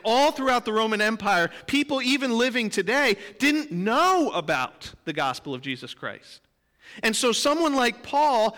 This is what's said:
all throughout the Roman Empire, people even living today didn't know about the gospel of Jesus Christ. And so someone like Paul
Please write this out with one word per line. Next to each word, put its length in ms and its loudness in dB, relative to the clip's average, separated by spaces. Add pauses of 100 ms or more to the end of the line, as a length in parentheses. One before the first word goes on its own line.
all 260 4
throughout 320 0
the 80 -4
Roman 300 0
Empire, 480 0 (160)
people 340 0
even 380 0
living 320 0
today 480 0 (200)
didn't 320 0
know 600 2
about 640 -4 (100)
the 80 -6
gospel 400 -4
of 80 -8
Jesus 320 -10
Christ. 480 -14 (640)
And 100 0
so 160 0
someone 460 0
like 260 0
Paul 560 2